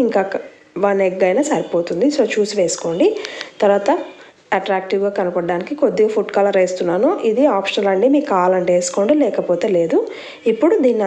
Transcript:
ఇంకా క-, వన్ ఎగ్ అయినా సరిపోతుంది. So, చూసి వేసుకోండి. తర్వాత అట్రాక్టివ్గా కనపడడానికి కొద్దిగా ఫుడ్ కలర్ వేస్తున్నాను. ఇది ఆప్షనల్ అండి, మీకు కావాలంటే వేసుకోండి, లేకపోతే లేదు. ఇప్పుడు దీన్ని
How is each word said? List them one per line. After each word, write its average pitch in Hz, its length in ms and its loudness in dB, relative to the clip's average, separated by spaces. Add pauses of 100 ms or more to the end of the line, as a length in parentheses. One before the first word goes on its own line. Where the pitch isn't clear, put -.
ఇంకా 202 180 0 (120)
క-, - 100 -8 (400)
వన్ 202 200 2
ఎగ్ 185 220 0
అయినా 202 240 2
సరిపోతుంది. 175 640 -2
So, 262 80 2 (100)
చూసి 208 260 0
వేసుకోండి. 170 480 0 (540)
తర్వాత 202 300 2 (640)
అట్రాక్టివ్గా 196 640 -2
కనపడడానికి 175 540 -4 (100)
కొద్దిగా 220 320 2
ఫుడ్ 202 220 -4
కలర్ 202 260 2
వేస్తున్నాను. 180 480 0 (200)
ఇది 240 140 2 (140)
ఆప్షనల్ 196 340 -2
అండి, 196 240 2
మీకు 285 180 0
కావాలంటే 180 440 2
వేసుకోండి, 202 360 0 (100)
లేకపోతే 185 440 0 (100)
లేదు. 170 220 2 (520)
ఇప్పుడు 320 220 2 (100)
దీన్ని 214 220 2